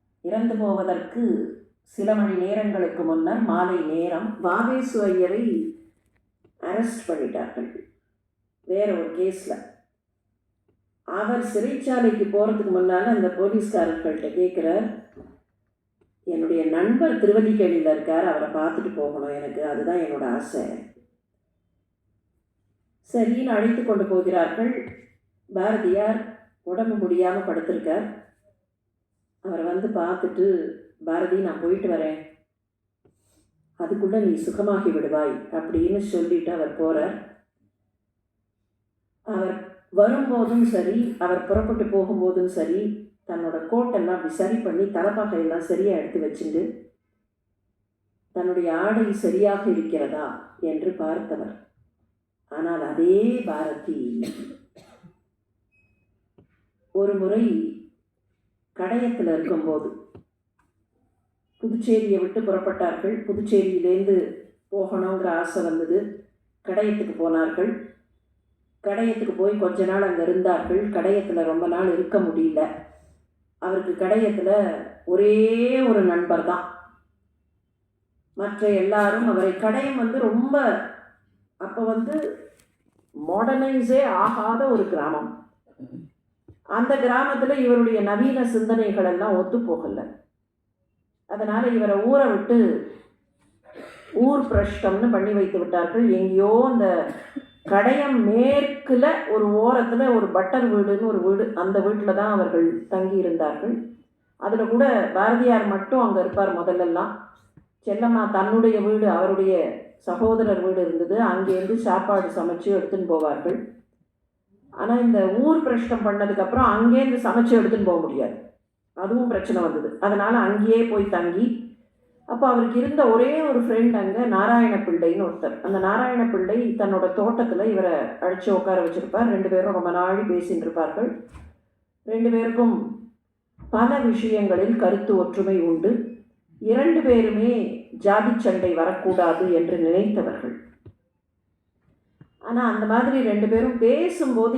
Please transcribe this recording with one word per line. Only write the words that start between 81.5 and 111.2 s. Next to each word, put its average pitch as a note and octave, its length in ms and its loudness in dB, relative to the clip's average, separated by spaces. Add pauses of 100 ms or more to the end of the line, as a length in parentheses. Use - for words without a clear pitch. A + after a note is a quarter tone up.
அப்ப A3 240 -6
வந்து A3+ 320 -2 (960)
மாடர்னைஸே B3+ 880 0 (140)
ஆகாத A3+ 520 0
ஒரு G3+ 200 2
கிராமம். D#3 420 -4 (1400)
அந்த A#3+ 280 0
கிராமத்துல C4 600 0
இவருடைய A#3 420 4
நவீன A#3+ 440 0
சிந்தனைகள் A3 600 0
எல்லாம் F#3 320 0
ஒத்து F#3 240 0
போகல. D#3+ 400 -4 (1300)
அதனால G#3+ 360 -2
இவரை G#3+ 380 2
ஊரை C4+ 240 4
விட்டு G#3+ 300 2 (1600)
ஊர் C4+ 280 4
பிரஷ்டம்னு G#3 680 0
பண்ணி G3+ 220 0
வைத்து G3 260 0
விட்டார்கள். F3 520 0
எங்கேயோ F#3+ 420 4 (140)
அந்த A#3 200 2 (800)
கடையம் C4 580 2
மேற்குல B3+ 840 4 (220)
ஒரு G#3+ 260 2
ஓரத்துல A#3 600 4
ஒரு G3+ 120 4
பட்டர் F#3+ 400 0
வீடுன்னு G#3 400 2
ஒரு G3+ 160 0
வீடு, G3 220 2 (100)
அந்த F#3+ 240 -2
வீட்டுல G3+ 360 0
தான் G#3 180 0
அவர்கள் E3+ 340 2 (200)
தங்கி F#3+ 300 -2
இருந்தார்கள். E3 580 -2 (640)
அதுல A3 240 0
கூட A#3 200 4 (300)
பாரதியார் A3+ 520 4
மட்டும் G3 340 0
அங்க G3 200 2
இருப்பார் F#3 380 0
முதல்லலாம். F3 540 -2 (760)
செல்லம்மா A3+ 440 2
தன்னுடைய G#3+ 500 2
வீடு, G#3 300 2
அவருடைய F#3+ 440 2 (440)
சகோதரர் G#3 640 0
வீடு F#3 160 0
இருந்தது, E3 440 0